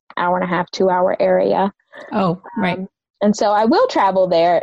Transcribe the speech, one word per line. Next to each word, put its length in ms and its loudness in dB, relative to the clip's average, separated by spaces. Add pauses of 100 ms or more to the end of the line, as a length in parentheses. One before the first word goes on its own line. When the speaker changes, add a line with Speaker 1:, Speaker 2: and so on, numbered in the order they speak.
(160)
Speaker 1:
hour 220 -2
and 80 -4
a 20 -8
half, 240 -4
two 180 0
hour 320 0
area. 500 0 (400)
Speaker 2:
Oh, 300 -2 (160)
right. 220 -4
Speaker 1:
Um, 80 -12 (340)
and 140 2
so 160 0
I 140 2
will 220 2
travel 400 0
there 360 2